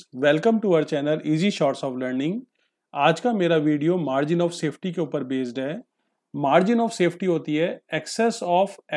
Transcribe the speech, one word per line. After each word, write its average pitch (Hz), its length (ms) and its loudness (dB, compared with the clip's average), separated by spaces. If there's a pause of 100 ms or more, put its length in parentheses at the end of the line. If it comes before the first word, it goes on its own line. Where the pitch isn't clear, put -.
(140)
welcome 156 460 2
to 196 120 2
our 156 120 4
channel 151 380 -2
Easy 156 280 0
Shorts 147 360 -2
of 127 160 -4
Learning। 135 340 -2 (580)
आज 151 260 4
का 247 120 0
मेरा 170 320 2
वीडियो 151 340 2
margin 147 420 0
of 170 180 0
safety 165 360 -4
के 185 60 -4
ऊपर 143 240 -4
बेस्ड 131 360 -4
है। 139 140 -6 (600)
Margin 175 460 4
of 226 140 -2
safety 175 340 0
होती 156 280 -2
है 170 120 0 (260)
excess 226 440 -2 (140)
of 190 260 2 (180)